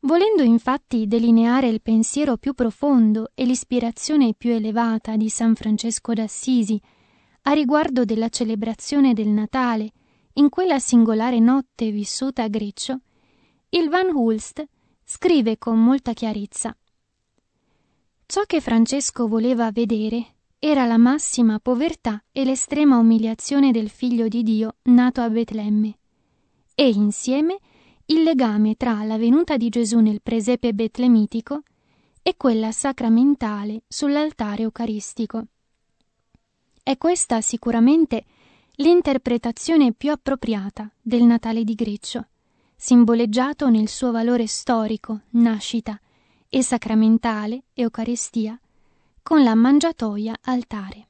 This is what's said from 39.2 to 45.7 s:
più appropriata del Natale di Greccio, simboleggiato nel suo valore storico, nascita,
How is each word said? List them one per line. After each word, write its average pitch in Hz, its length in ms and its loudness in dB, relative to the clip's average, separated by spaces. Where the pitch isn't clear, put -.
più 285 180 -4
appropriata 220 920 -6
del 233 220 0
Natale 233 400 2
di 220 140 -4
Greccio, 220 500 -8
simboleggiato 240 960 2
nel 220 180 2
suo 247 240 -6
valore 226 380 -2
storico, 220 720 -4
nascita, 220 720 -2